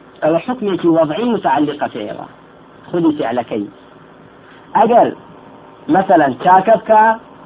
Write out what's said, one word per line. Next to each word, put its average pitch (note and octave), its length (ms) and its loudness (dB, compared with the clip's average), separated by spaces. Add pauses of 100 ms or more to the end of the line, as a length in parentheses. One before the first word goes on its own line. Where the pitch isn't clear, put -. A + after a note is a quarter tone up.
(220)
ئەوە D#3+ 240 0
حکمێکی G3+ 500 -4
وەضعی D#3+ 380 -2
متعلقە D3 600 -2
پێیەوە. G#2 320 -12 (640)
خودی E3 300 0
فعلەکەی. A#2 500 -6 (1080)
ئەگەر G#3+ 320 4 (840)
مەسەلەن E3+ 380 2 (120)
چاکە F#3+ 360 4
بکە، A3 220 2 (440)